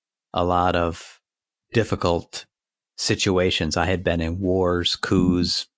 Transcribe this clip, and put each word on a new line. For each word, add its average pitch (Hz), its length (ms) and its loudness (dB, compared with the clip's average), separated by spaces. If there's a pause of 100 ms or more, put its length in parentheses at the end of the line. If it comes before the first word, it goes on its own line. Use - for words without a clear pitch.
(340)
a 87 100 0
lot 90 320 2
of 85 440 -4 (540)
difficult 87 720 -2 (520)
situations. 92 800 0
I 85 80 2
had 90 180 -2
been 85 180 0
in 82 180 -4
wars, 90 560 0
coups, 90 720 0 (100)